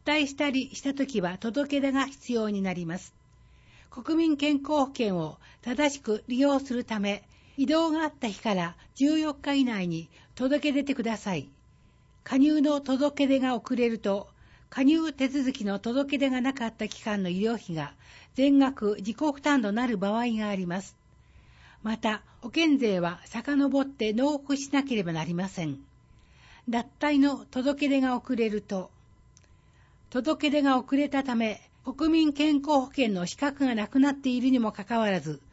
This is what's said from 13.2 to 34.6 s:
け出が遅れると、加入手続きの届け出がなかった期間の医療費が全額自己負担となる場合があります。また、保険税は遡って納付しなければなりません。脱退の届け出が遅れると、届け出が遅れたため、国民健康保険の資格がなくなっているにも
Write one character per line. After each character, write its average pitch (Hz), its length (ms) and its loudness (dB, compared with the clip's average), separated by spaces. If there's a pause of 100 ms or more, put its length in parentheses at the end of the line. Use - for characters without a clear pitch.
け - 20 4
出 269 120 4
が 254 160 0
遅 240 220 -4
れ 233 120 2
る 226 100 -2
と、 202 300 -2 (420)
加 262 120 -2
入 320 300 4
手 262 160 0
続 262 240 0
き 214 120 -8
の 202 140 -2
届 269 340 -2
け 285 60 -2
出 269 120 2
が 254 100 -2
な 269 140 0
か 233 120 -6
っ 226 80 -8
た 214 140 -6
期 - 160 -14
間 208 180 -2
の 180 60 -2
医 185 140 -2
療 226 120 0
費 175 220 -8
が 143 160 -6 (420)
全 277 240 6
額 262 400 2
自 208 160 -6
己 - 20 -10
負 285 240 -2
担 285 220 2
と 208 80 0
な 240 160 0
る 226 120 -2
場 202 200 -2
合 240 120 -2
が 214 180 -2
あ 202 80 -2
り 185 100 -4
ま 175 140 -4
す。 - 160 -18 (840)
ま 214 160 -4
た、 220 240 -4 (180)
保 240 80 -14
険 311 300 2
税 208 200 2
は 170 280 -4
遡 277 560 0
っ 269 40 0
て 220 260 -4
納 277 260 0
付 277 180 -2
し - 160 -10
な 277 100 2
け 269 140 -4
れ 202 60 0
ば 170 100 -4
な 160 100 -2
り 170 120 -4
ま 185 140 -4
せ 170 180 -6
ん。 139 120 -6 (920)
脱 233 180 -2 (120)
退 294 200 2
の 277 320 2
届 285 320 -2
け 285 60 0
出 269 120 2
が 262 160 0
遅 247 180 -4
れ 226 140 0
る 208 140 -2
と、 190 280 -8 (1200)
届 302 400 0
け - 20 4
出 294 120 2
が 269 160 4
遅 269 180 -2
れ 285 140 2
た 269 120 0
た 262 120 -2
め、 226 260 0 (240)
国 311 260 -2
民 320 220 4
健 294 240 2
康 277 240 2
保 262 60 -6
険 254 240 0
の 180 160 -2
資 - 100 -10
格 285 300 0
が 247 80 2
な 311 120 -2
く 269 140 2
な 285 120 6
っ - 20 -2
て 269 160 -2
い 247 100 0
る 254 80 2
に 262 100 6
も 214 140 0